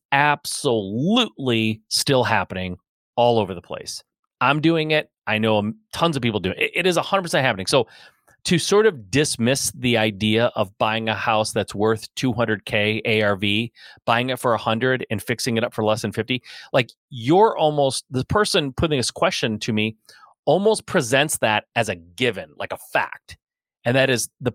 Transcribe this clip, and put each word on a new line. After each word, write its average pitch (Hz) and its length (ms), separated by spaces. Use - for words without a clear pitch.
absolutely 131 1800
still 131 380
happening 92 540
all 120 240
over 95 160
the 87 80
place. - 400
I'm 139 200
doing 156 300
it. 151 180
I 107 120
know, 110 200
um, 107 180
tons 165 240
of 127 60
people 107 180
do. 90 100
It, - 240
it 175 120
is 180 100
a 160 60
hundred 196 200
percent 156 220
happening. 98 220
So 135 200
to 175 140
sort 208 280
of 120 240
dismiss 131 640
the 123 260
idea 107 560
of 104 240
buying 113 300
a 107 60
house 107 380
that's 104 220
worth 110 400
two 127 180
hundred 110 320
K 107 400
A 110 180
R 104 120
V, 104 380
buying 123 260
it 127 80
for 120 160
a 107 40
hundred 123 520
and 104 100
fixing 117 360
it 113 80
up 110 100
for 117 80
less 107 200
than 104 100
fifty, 123 300
like, 127 200
you're 151 480
almost, 147 500
the 127 160
person 185 480
putting 151 260
this 117 120
question 127 480
to - 140
me 107 240
almost 196 420
presents 135 520
that 107 260
as 113 140
a 95 80
given, 92 600
like - 160
a - 60
fact. - 440
And 123 120
that 131 140
is 120 180
the 127 140